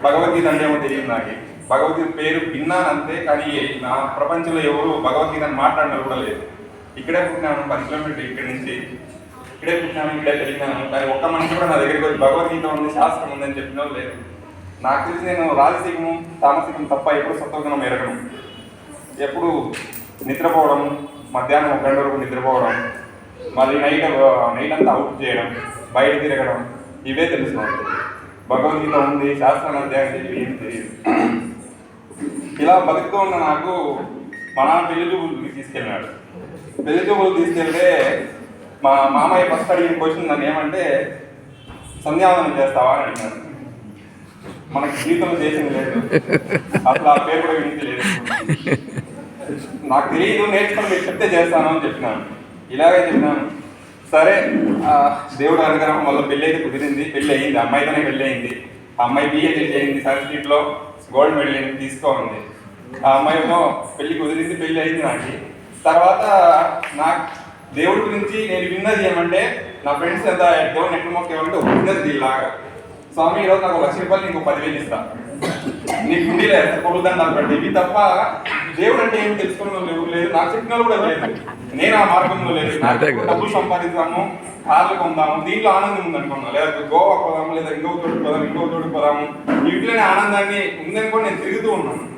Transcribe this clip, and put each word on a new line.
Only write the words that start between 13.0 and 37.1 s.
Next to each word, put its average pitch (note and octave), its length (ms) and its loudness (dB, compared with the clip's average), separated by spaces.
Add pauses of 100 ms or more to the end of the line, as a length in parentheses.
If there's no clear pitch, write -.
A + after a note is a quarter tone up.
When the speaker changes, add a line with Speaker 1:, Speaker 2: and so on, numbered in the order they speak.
Speaker 1:
ఉంది C#3 120 -8
అని C#3 140 -6
చెప్పిన C3+ 220 -10
వాళ్ళు D3 180 -6
లేరు. B2+ 140 -8 (720)
నాకు D3 240 0
తెలిసి E3+ 180 -6
నేను E3+ 300 0
రాజసికము, E3 720 2 (160)
తామసికం E3+ 420 2
తప్ప C#3 240 -2
ఎప్పుడు D3 300 0
సత్వగుణం C#3 460 -4
ఎరగను. A#2+ 580 -6 (800)
ఎప్పుడు E3+ 500 -2 (520)
నిద్రపోవడం, C#3+ 800 2 (240)
మధ్యాహ్నం C#3+ 400 2
ఒక C#3 160 0
గంట C3+ 120 4
వరకు C#3 160 0
నిద్రపోవడం, B2+ 760 0 (640)
మళ్ళీ C#3 260 2
నైట్, D3 220 2 (520)
నైట్ - 180 -2
అంతా - 180 4
అవుట్ - 320 -2
చేయడం, - 320 -2 (400)
బయట C#3+ 260 4
తిరగడం, C3+ 520 -2 (320)
ఇవే C#3 200 0
తెలుసు - 280 -2
నాకు. - 300 -4 (680)
భగవద్గీత D3+ 460 0
ఉంది, C#3+ 440 0
శాస్త్రం C#3 420 2
ఉంది C3+ 140 -4
అని C3+ 200 0
చెప్పి B2+ 260 -6
ఏం A#2+ 100 -6
తెలియదు. - 680 -4 (1400)
ఇలా F3 180 8
బతుకుతూ - 380 0
ఉన్న F#3+ 180 0
నాకు D#3+ 640 -2 (580)
మా C3+ 60 4
నాన్న E3+ 240 4
పెళ్లి E3 180 -2
చూపులకు E3 500 -4
తీసుకెళ్ళినాడు. A#2+ 500 -8 (760)
పెళ్లి F3+ 280 2